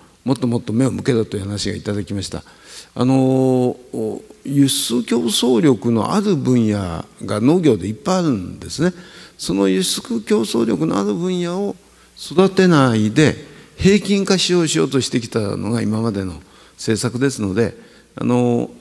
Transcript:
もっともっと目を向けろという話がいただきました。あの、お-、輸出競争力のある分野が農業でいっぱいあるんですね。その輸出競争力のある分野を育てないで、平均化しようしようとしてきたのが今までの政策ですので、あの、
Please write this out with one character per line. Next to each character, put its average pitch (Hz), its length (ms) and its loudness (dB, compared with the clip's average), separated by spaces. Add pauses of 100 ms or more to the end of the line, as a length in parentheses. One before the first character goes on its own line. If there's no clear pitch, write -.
(240)
も 127 100 -2
っ 135 40 -2
と 131 80 -4
も 117 140 0
っ - 20 -4
と 107 100 -8
目 120 140 0
を 120 60 -2
向 98 120 -6
け 135 100 0
ろ 110 120 0
と - 100 -8
い 101 40 -6
う 98 40 -8
話 101 260 -6
が 95 60 -6
い 90 60 -10
た 104 120 -6
だ 101 100 -4
き 95 100 -10
ま 101 80 -4
し - 80 -10
た。 78 140 -10 (520)
あ 123 100 -2
の、 131 100 4
お-、 131 1080 0 (220)
輸 139 260 2
出 233 340 -2
競 240 200 0
争 233 380 2
力 131 300 4
の 113 220 0
あ 202 80 2
る 196 140 0
分 123 320 2
野 90 380 -2 (200)
が 104 160 -4
農 151 180 4
業 139 180 4
で 87 100 -6
い 107 40 -2
っ 107 40 -8
ぱ 185 200 -2
い - 20 2
あ 185 60 0
る 165 60 0
ん 92 300 -4
で 85 100 -14
す 131 120 -8
ね。 180 120 0 (440)
そ - 160 -6
の 196 140 2
輸 190 160 2
出 220 380 -4
競 214 200 0
争 226 240 -2
力 165 200 0
の 165 140 -2
あ 196 40 0
る 208 100 -2
分 180 280 -2
野 175 180 -4
を 202 160 -6 (420)
育 185 320 2
て 190 180 4
な 135 280 6
い 107 160 2
で、 131 240 4 (420)
平 202 220 4
均 196 260 0
化 190 120 2
し 175 160 0
よ 180 80 4
う 160 60 2
し 147 100 -2
よ 160 80 2
う 143 40 -4
と 135 120 0
し - 80 -6
て 131 100 -2
き 113 100 -6
た 117 100 -4 (180)
の 98 120 -6
が 113 120 -2
今 107 200 -2
ま 113 100 -2
で 98 120 -4
の 82 180 -10 (360)
政 110 220 -2
策 120 200 -4
で 139 100 2
す 131 120 -6
の 95 120 -2
で、 104 220 0 (400)
あ - 80 -8
の、 120 580 0